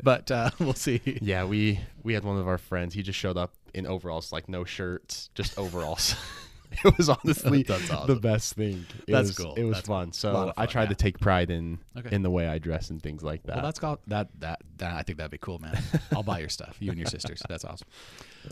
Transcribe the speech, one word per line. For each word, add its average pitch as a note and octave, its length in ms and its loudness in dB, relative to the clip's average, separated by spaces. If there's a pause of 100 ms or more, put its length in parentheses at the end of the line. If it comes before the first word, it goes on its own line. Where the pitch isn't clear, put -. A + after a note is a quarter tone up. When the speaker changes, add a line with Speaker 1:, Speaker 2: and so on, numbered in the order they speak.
Speaker 1:
but, C3 300 4
uh, A#2+ 240 4
<laughs> - 40 -20
we'll C#3 140 2
see. A#2+ 260 2 (220)
Speaker 2:
Yeah, F#2+ 240 2
we, G#2 340 4 (220)
we A2+ 140 -2
had G2+ 100 -2
one G2+ 140 0
of F#2 80 0
our F#2 100 2
friends. F2 380 -4
He G2+ 80 -2
just F#2+ 160 -4
showed F#2 180 0
up - 160 -2 (220)
in F#2 100 -4
overalls, F2 460 -6
like, D#2+ 180 -8
no F2+ 160 -4
shirts, - 680 -8
just F#2 220 -4
overalls. E2+ 640 -2
<laughs> - 60 -12 (600)
It F#3+ 140 12
was E3 100 6
honestly C#3 540 4
Speaker 1:
That's F2+ 260 0
Speaker 2:
the D#2+ 80 0
Speaker 1:
awesome. A#2 220 2
Speaker 2:
best G#2+ 340 2
thing. G2 320 -2 (220)
It - 40 0
Speaker 1:
That's B2+ 180 4
Speaker 2:
was, F#2 100 -4
Speaker 1:
cool. E2+ 160 -6
Speaker 2:
it A#2 80 0
was A2 140 2
Speaker 1:
That's F#2 100 -6
Speaker 2:
fun. G#2+ 80 0
Speaker 1:
a F#2 60 0
lot E2+ 140 -6
Speaker 2:
So - 200 -2
Speaker 1:
of F#2+ 200 0
Speaker 2:
I G#2+ 60 -2
Speaker 1:
fun, A2+ 60 2
Speaker 2:
tried A2 160 2
Speaker 1:
yeah. G#2 60 2
Speaker 2:
to G2+ 60 2
take G2 240 2
pride F2+ 300 4
in, E2 300 -2 (180)
Speaker 1:
Okay. A#2+ 180 -4
Speaker 2:
in G2+ 60 4
the F#2 80 2
way F2 180 4
I D#2+ 120 -2
dress D#2+ 320 -4
and D#2+ 100 -8
things D2+ 220 -8
like D#2 240 -6
that. - 80 -6
Speaker 1:
Well, C3+ 100 -2
that's D#3 140 -6
got, D3+ 280 -4
that, G#2 220 -2 (100)
that, D#2+ 220 -8 (160)
that, F2 180 -6
I D2 60 -4
think D#2 160 -6
that'd D2+ 140 -8
be D2 80 -12
cool, F2 180 -8
man. D#2+ 240 -4 (160)
Speaker 2:
<laughs> - 180 -2
Speaker 1:
I'll - 60 0
buy G2+ 180 -2
your D2+ 100 -6
stuff, - 300 -10
you G2+ 120 -4
and E2+ 80 -6
your E2 80 -4
sisters. - 420 -8
That's E2 160 -8
awesome. - 220 -14 (640)